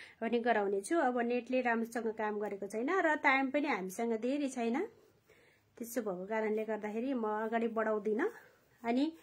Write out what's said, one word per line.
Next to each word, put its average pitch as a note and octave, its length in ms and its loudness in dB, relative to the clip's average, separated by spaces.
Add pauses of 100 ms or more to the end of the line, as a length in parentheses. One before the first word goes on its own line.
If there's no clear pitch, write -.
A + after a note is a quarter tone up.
(200)
पनि A3+ 180 2
गराउने G#3+ 420 2
छु। D#4 180 0
अब B3+ 200 2
नेटले A#3+ 420 0
राम्रोसँग A3+ 520 0
काम G#3+ 260 -2
गरेको G3+ 280 -4
छैन A3 240 -2
र E4 260 4
टाइम C4+ 340 4
पनि D4 180 0
हामीसँग A#3 440 -2
धेरै B3+ 360 -2
छैन, B3+ 380 -2 (920)
त्यसो A#3 240 -4
भएको F#3+ 240 -4
कारणले A3 380 0
गर्दाखेरि G#3+ 500 -2
म A3+ 120 0
अगाडि A3 420 0
बढाउँदिनँ। A3 600 0 (540)
अनि, B3+ 280 2 (100)